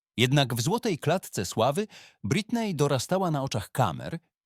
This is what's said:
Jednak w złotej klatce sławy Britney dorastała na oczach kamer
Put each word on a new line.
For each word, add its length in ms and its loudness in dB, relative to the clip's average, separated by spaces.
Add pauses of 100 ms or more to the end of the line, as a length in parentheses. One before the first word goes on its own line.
(180)
Jednak 380 4
w 60 -2
złotej 380 0
klatce 460 -2
sławy 420 0 (360)
Britney 520 -2
dorastała 560 0
na 120 0
oczach 280 -4
kamer 480 -2 (260)